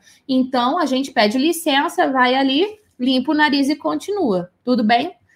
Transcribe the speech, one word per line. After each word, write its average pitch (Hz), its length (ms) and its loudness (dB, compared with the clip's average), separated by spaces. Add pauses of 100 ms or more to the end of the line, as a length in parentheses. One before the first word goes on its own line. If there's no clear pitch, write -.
(280)
Então, 262 500 0
a 330 60 0
gente 262 260 -2
pede 214 280 0
licença, 302 760 0
vai 254 220 2
ali, 277 440 0 (200)
limpa 262 340 0
o - 20 0
nariz 285 340 2
e 294 80 -2
continua. 294 760 -4 (100)
Tudo 247 220 0
bem? 247 320 0 (200)